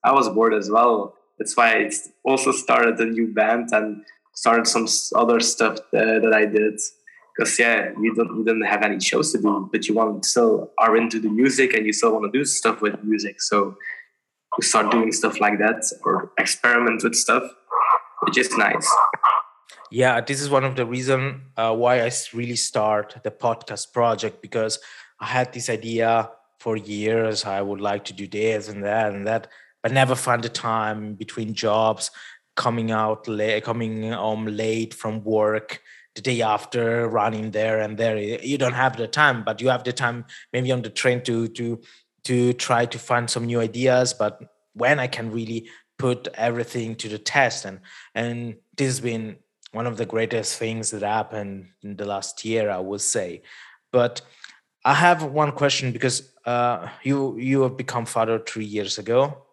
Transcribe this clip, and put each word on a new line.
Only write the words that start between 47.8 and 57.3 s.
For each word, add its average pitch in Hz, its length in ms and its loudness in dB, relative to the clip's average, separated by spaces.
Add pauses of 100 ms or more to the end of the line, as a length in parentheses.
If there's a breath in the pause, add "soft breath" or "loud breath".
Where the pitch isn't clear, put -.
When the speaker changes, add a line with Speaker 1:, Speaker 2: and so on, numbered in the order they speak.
Speaker 2:
and 120 400 -6 (220)
this 139 100 0
has 131 140 -2
been 113 340 -6 (360)
one 117 160 -6
of 117 80 -6
the 110 100 -4
greatest 113 540 -4
things 113 320 -6
that 104 100 -8
happened 104 680 -4 (120)
in 101 140 -12
the 101 100 -8
last 101 380 -8
year, 110 260 0
I 95 100 -4
would 95 200 -6
say. 90 420 -4 (520 loud breath)
But 120 280 2 (640 loud breath)
I 135 100 4
have 165 300 4
one 147 300 0
question, 135 400 0
because, 123 360 -2 (160)
uh, 120 440 -2 (140)
you, 135 340 0